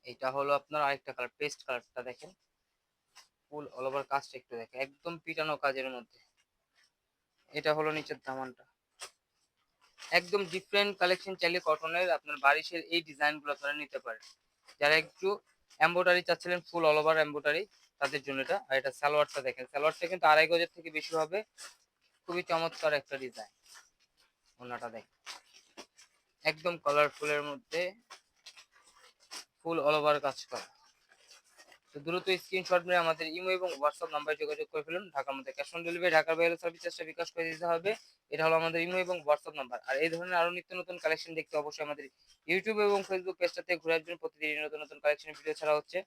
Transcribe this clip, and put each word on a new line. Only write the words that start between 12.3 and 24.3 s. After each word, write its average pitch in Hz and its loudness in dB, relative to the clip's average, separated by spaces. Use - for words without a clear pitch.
বারিশের 156 2
এই 170 2
ডিজাইনগুলো 147 -2
আপনারা 143 -6
নিতে 139 -10
পারেন। 113 -10
যারা 147 6
একটু 185 -6
এমব্রয়ডারি 175 6
চাচ্ছিলেন, 175 0
ফুল 170 0
all 151 6
over 156 6
এমব্রয়ডারি, 147 0
তাদের 143 -2
জন্য 135 -4
এটা। 190 0
আর 135 0
এটা 131 -2
সালোয়ারটা 147 4
দেখেন, 127 -6
সালোয়ারটা 156 0
কিন্তু 175 0
আড়াই 156 8
গজের 170 2
থেকে 165 -14
বেশি 156 -6
হবে, 165 -2
খুবই 175 -6
চমৎকার 165 0
একটা 139 -8
ডিজাইন। 113 -12